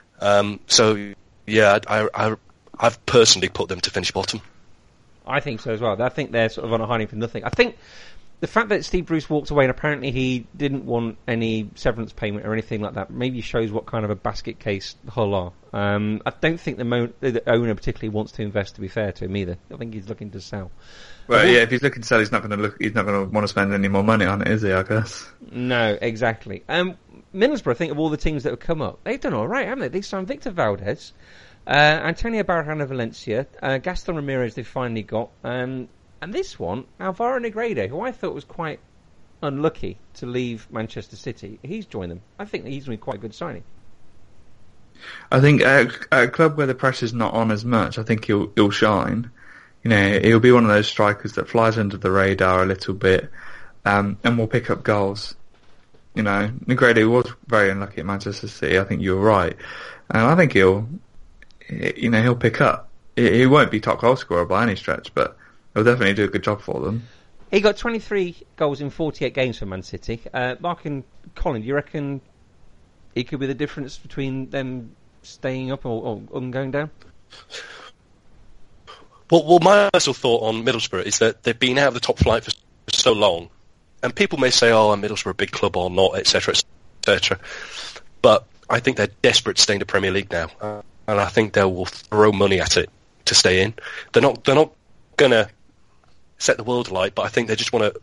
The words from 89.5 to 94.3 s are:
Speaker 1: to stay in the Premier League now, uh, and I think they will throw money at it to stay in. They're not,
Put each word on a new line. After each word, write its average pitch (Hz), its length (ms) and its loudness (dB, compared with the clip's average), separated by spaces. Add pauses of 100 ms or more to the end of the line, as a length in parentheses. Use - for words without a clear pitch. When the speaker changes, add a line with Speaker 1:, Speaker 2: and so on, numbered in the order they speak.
Speaker 1:
to - 60 4
stay 107 120 4
in 98 60 -2
the 95 60 -4
Premier 95 260 0
League 95 180 -2
now, 85 180 -4 (120)
uh, 104 220 -10 (260)
and 104 120 2
I 101 60 0
think 104 280 0
they 101 100 6
will 92 220 -2
throw 107 440 4
money 98 300 2
at 76 160 0
it - 120 0 (360)
to - 100 0
stay 92 280 6
in. 110 120 0 (380)
They're 117 100 6
not, 139 220 2